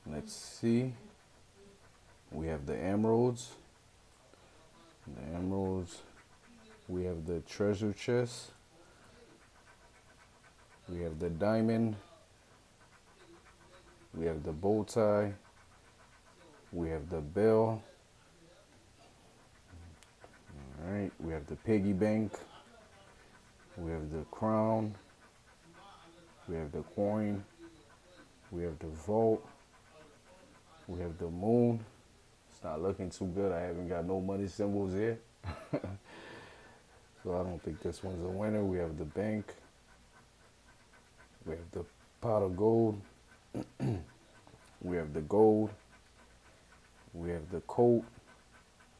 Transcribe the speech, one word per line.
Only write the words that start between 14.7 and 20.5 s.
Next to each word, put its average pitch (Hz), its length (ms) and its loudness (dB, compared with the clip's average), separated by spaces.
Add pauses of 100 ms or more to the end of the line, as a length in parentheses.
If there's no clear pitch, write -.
tie. 104 480 4 (1400)
We 82 160 -2
have 80 200 -4
the 82 120 -4
bell. 110 600 4 (3000)